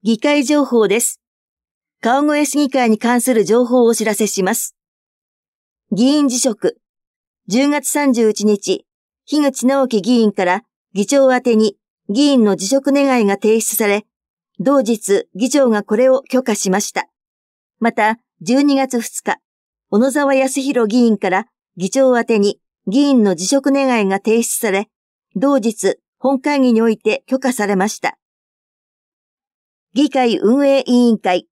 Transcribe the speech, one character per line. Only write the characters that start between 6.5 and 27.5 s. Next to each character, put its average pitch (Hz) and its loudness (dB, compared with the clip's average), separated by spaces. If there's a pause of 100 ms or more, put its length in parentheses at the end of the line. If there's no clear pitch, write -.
十 247 0
月 294 -2
三 285 0
十 220 2
一 208 -4
日、 202 -2 (400)
樋 294 -2
口 269 -2
直 269 0
樹 226 0
議 196 -2
員 214 2
か 196 -4
ら 180 -2 (320)
議 196 -2
長 269 2
宛 247 0
て 240 0
に 220 0 (320)
議 262 2
員 262 4
の 202 2
辞 185 -8
職 269 0
願 269 2
が 196 0
提 220 0
出 - -6
さ 214 -2
れ、 208 -2 (540)
同 269 2
日 202 -2
議 226 -4
長 269 2
が 208 0
こ 208 -4
れ 254 2
を 262 2
許 254 -4
可 220 -2
し 202 -4
ま 190 0
し - -6
た。 - -8 (720)
ま 226 0
た、 220 -2 (200)
十 240 0
二 285 2
月 269 -2
二 - -12
日、 - -6 (500)
小 202 0
野 254 2
沢 277 0
康 269 -2
弘 247 -2
議 226 0
員 233 2
か 196 -4
ら 185 -2 (300)
議 185 -4
長 262 2
宛 233 -2
て 233 0
に 202 -2 (260)
議 208 0
員 277 4
の 190 2
辞 180 -8
職 277 0
願 254 0
が 196 -2
提 226 0
出 - -6
さ 220 -2
れ、 196 -2 (460)
同 269 0
日 214 -2 (220)
本 269 -2
会 285 -2
議 254 2
に 220 2
お 226 2
い 220 -2
て - -4
許 262 -4
可 254 -2